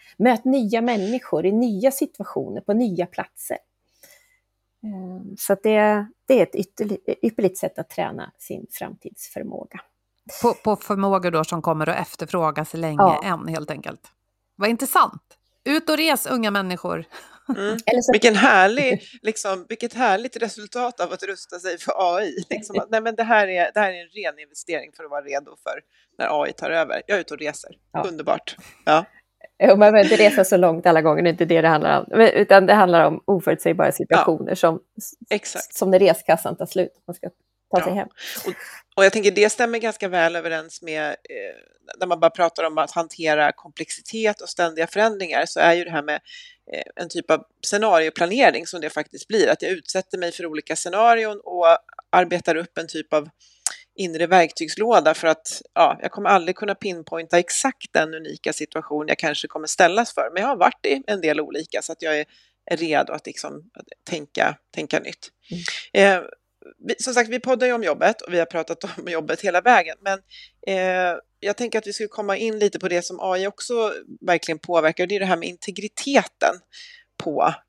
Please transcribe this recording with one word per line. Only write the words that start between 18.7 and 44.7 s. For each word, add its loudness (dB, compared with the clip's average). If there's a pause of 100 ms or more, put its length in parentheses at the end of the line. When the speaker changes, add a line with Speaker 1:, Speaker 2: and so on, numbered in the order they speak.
Speaker 3:
liksom, -6
vilket -10
härligt 0
resultat -6
av -4
att -10
rusta -12
sig -8
för -6
A 0
I. -6
Liksom, -8
att, -6
nej, 0
men -4
det -2
här 4
är, 0
det 2
här 2
är -12
en -20
ren -8
investering -10
för -18
att -16
vara -8
redo -8
för -10 (380)
när -2
A -2
I -6
tar -8
över. -2
Jag 0
är 0
ute -10
och -12
reser. -10 (220)
Speaker 1:
Ja. -4
Speaker 3:
Underbart. -4 (280)
Ja. 4 (580)
Speaker 1:
Jo, 8
man 10
behöver 8
inte 4
resa 6
så 2
långt 4
alla 6
gånger, 2
det 4
är 2
inte 0
det 2
det 6
handlar 4
om. -4
Men, 8
utan 6
det 8
handlar 6
om -2
oförutsägbara 0
situationer 2
Speaker 3:
Ja. -4
Speaker 1:
som, 2 (500)
Speaker 3:
Exakt. -6
Speaker 1:
som -2
när 8
reskassan 2
tar -8
slut. -2 (140)
Man -12
ska -14 (460)
ta 2
sig -4
Speaker 3:
Ja. -2
Speaker 1:
hem. -6 (380)
Speaker 3:
Och... -6 (440)
Och 4
jag 6
tänker 2
det 4
stämmer -2
ganska -6
väl 0
överens -8
med, -6
eh, -14
när -4
man -2
bara 6
pratar -2
om -4
att 0
hantera 0
komplexitet -8
och -16
ständiga -2